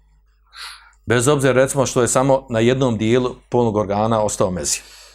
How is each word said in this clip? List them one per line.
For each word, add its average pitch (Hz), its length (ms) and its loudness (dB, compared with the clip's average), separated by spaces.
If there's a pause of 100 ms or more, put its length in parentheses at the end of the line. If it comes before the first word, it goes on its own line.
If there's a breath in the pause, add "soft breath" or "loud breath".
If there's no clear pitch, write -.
(1040 loud breath)
Bez 117 220 0
obzira, 139 260 2
recimo, 135 320 2
što 127 160 -2
je 113 60 2
samo 131 420 0
na 113 100 -2
jednom 123 380 2
dijelu 123 380 0 (140)
polnog 117 260 0
organa 107 480 0
ostao 104 280 -2
mezi. 80 280 -6 (360 loud breath)